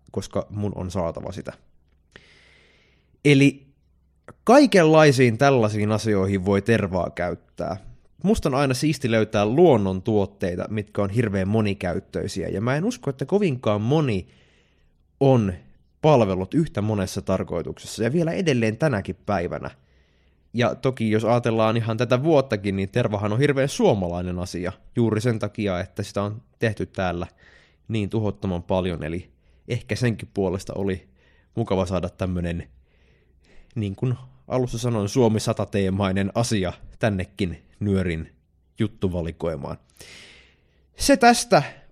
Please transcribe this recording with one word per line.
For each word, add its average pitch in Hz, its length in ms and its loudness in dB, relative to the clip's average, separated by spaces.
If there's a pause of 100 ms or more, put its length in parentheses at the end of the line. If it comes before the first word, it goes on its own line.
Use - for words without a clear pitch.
(100)
koska - 400 -6
mun 104 240 -4
on 92 160 -8
saatava 87 420 -6
sitä. - 200 -12 (1700)
Eli 139 500 4 (720)
kaikenlaisiin 156 920 6
tällaisiin 110 540 4
asioihin 98 520 0
voi 98 180 2
tervaa 98 480 0
käyttää. 87 680 -6 (460)
Musta 196 260 0
on 135 60 0
aina 135 200 0
siisti 151 360 -2
löytää 107 360 2
luonnontuotteita, 101 1200 2
mitkä 104 340 -6
on 98 80 -2
hirveän 98 380 -2
monikäyttöisiä, 95 1000 -4
ja 87 120 -6
mä 123 160 -2
en 160 80 -4
usko, 240 260 -6
että 135 160 -8
kovinkaan 127 540 0
moni 120 460 0 (920)
on 120 320 4 (500)
palvellut 98 520 4
yhtä 135 280 -2
monessa 104 400 -2
tarkoituksessa, 87 800 -4
ja 117 100 0
vielä 165 200 0
edelleen 123 440 0
tänäkin 107 400 -2 (100)
päivänä. 87 440 -4 (840)
Ja 117 200 0
toki 123 360 -2
jos 107 140 2
ajatellaan 113 520 2
ihan 110 200 -2
tätä 123 260 0
vuottakin, 117 540 0
niin 98 120 -2
tervahan 104 440 -2
on 107 60 0
hirveän 139 300 2
suomalainen 90 680 -2
asia, 90 340 -6 (240)
juuri 110 240 2
sen 113 180 -2
takia, 101 420 -4
että 95 220 -8
sitä 101 200 -6
on 104 200 -8 (160)
tehty 104 280 -4
täällä 87 400 -6 (600)
niin 107 220 -4
tuhottoman 101 520 -4
paljon, 90 420 -2
eli 82 260 -8 (380)
ehkä - 280 -6
senkin 113 380 -2
puolesta 95 420 -2
oli 95 320 -6 (460)
mukava 95 320 -2
saada 90 220 -4
tämmönen, 87 600 -6 (1040)
niin 101 220 -6
kuin 127 180 -4 (340)
alussa 120 300 -2
sanoin, 113 300 -2
Suomi 110 320 2
sata-teemainen 98 920 -2
asia 104 380 -2 (260)
tännekin 92 640 -4 (180)
Nyörin 90 520 -2 (460)
juttuvalikoimaan. 82 1000 -4 (1200)
Se 277 200 4
tästä. 240 460 4 (300)